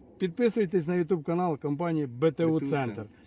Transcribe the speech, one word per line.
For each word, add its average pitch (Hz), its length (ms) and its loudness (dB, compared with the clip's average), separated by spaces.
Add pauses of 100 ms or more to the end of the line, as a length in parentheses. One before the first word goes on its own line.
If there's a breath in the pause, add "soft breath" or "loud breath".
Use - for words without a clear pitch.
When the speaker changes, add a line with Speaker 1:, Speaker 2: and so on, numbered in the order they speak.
(180)
Speaker 1:
Підписуйтесь 190 680 0
на 175 80 0
YouTube 175 280 0
канал 170 360 0
компанії 151 480 -2
Б 127 260 2
Т 170 140 -2
У 160 80 2
Speaker 2:
Б 160 60 2
Т 139 60 -4
У 139 40 -2
Speaker 1:
Центр. 131 260 0
Speaker 2:
Центр. 107 140 -10 (160 loud breath)